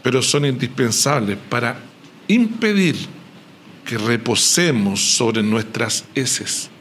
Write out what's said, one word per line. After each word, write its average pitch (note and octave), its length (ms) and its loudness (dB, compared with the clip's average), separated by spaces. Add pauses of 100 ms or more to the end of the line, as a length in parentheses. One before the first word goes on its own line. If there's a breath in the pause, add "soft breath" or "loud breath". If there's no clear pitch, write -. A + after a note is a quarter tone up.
pero B2 180 2
son D3 220 2
indispensables B2 920 0 (100)
para A#2+ 280 -2 (520)
impedir G#3+ 680 2 (880)
que A#2 140 -6
reposemos A2+ 1000 0
sobre A2+ 420 2
nuestras A2 640 -2 (100)
heces - 560 -4 (100)